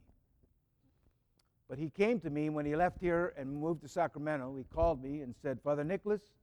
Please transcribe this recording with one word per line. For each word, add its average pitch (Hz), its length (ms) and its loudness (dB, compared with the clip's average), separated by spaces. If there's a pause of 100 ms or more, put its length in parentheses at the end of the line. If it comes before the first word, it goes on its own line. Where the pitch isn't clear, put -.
(1700)
But 131 100 -6
he 156 100 -2
came 208 320 2
to 160 100 -4
me 151 200 0
when 151 160 0
he 147 80 0
left 175 260 2
here 175 360 2
and 139 180 -6
moved 156 280 -2
to 147 60 -14
Sacramento. 147 680 -2
He 131 80 -8
called 165 360 2
me 139 200 -6
and 123 200 -8
said, 131 220 -2
"Father 147 220 2
Nicholas 196 580 -2